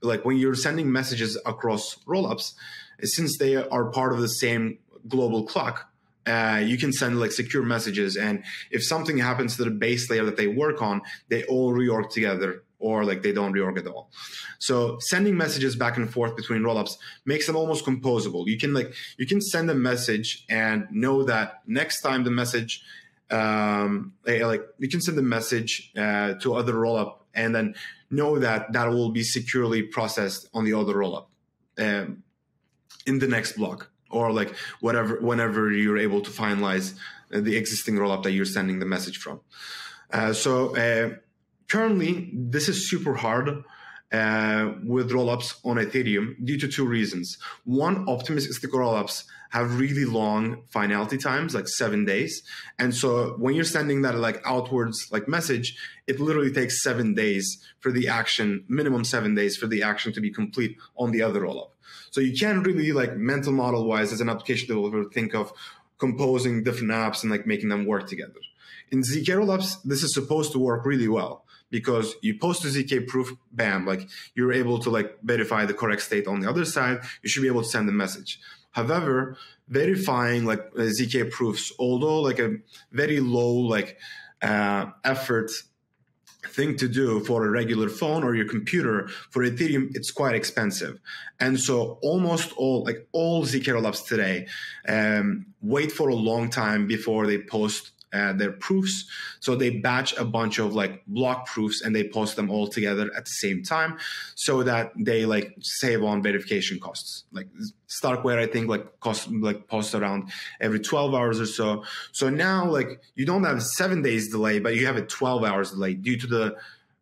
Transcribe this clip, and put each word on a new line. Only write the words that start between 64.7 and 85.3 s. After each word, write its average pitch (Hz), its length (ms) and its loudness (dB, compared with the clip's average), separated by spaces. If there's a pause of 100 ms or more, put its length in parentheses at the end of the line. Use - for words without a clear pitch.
think 107 300 -2
of 107 180 -2 (460)
composing 123 640 2
different 117 280 0
apps 110 320 0
and, 110 80 0
like, 104 160 0
making 107 220 0
them 104 180 0
work 98 200 -2
together. - 340 -12 (500)
In 131 120 2
Z 139 220 0
K 180 80 2
rollups, 190 500 2
this 139 200 0
is 147 100 0
supposed 147 400 0
to 131 60 0
work 120 260 2
really 131 220 2
well 92 380 -2 (260)
because 113 500 0
you 107 160 0
post 170 280 0
a 147 40 -2
Z 135 140 0
K 135 160 0
proof, 123 340 -2 (180)
bam, 98 360 0
like, 95 200 -2 (280)
you're 123 180 2
able 120 240 2
to, 117 140 -2
like, 107 320 0
verify 110 420 2
the 101 80 0
correct 104 300 0
state 104 240 -2
on 98 120 -2
the 98 100 0
other 160 160 0
side. 127 340 0 (240)
You 127 60 -4
should 139 120 0
be 131 60 4
able 120 160 2
to 113 40 -6
send 107 220 0
a - 20 2
message. - 480 -2 (320)
However, 131 640 0 (320)
verifying, 127 760 2
like, 110 320 -2
uh, 117 80 2
Z 113 220 2
K 120 180 2
proofs, 113 520 -2
although, 127 440 2
like, 131 180 2
a 110 180 0 (340)
very 147 280 2
low, 120 340 2
like, 113 440 2 (440)
uh, 104 460 2 (160)
effort 127 480 0 (920)